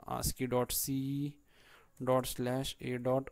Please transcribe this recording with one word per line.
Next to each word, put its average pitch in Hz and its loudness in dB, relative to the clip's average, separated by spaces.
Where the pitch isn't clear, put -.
आस्की 127 -2
डॉट 123 2
सी 139 -2
डॉट 127 4
स्लैश 127 -2
ए 123 -2
डॉट 127 2